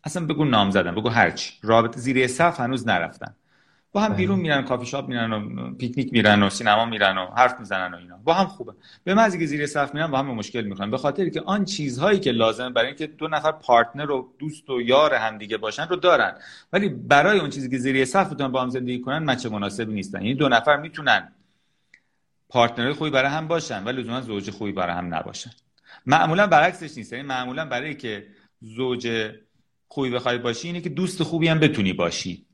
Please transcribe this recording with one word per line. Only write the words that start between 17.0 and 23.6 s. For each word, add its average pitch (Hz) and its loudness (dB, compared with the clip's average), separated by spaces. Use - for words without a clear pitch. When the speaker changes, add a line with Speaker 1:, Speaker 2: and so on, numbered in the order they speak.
Speaker 1:
اون 147 -4
چیزی 127 -8
که 131 -2
زیر 131 2
سقف 185 0
بتونن 139 -4
با 127 0
هم 127 -4
زندگی 123 -6
کنن 139 -4
مچ 123 -2
مناسبی 107 -6
نیستن. 98 -8
یعنی 117 -2
دو 139 0
نفر 127 4
می‌تونن 143 -2
پارتنرهای 120 2
خوبی 151 -4
برای 135 2
هم 156 -6
باشن 131 -4